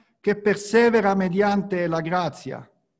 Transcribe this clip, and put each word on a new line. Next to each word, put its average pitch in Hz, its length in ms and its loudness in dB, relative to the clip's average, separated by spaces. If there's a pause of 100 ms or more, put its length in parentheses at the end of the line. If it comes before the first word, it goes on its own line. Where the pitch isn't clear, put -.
(220)
che 202 160 -2
persevera 214 760 2
mediante 190 720 0
la 165 140 -2
grazia. 156 640 -6 (360)